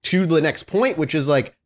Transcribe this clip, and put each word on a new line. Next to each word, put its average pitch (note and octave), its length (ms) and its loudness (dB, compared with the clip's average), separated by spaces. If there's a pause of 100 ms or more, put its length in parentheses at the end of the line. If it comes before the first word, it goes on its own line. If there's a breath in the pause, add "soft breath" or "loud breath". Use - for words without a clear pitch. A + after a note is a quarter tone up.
to F#3 220 0
the D#3+ 140 2
next D3+ 220 0
point, A3+ 340 -2
which D#3 180 -2
is, C#3+ 140 0
like, C#3 260 0 (120)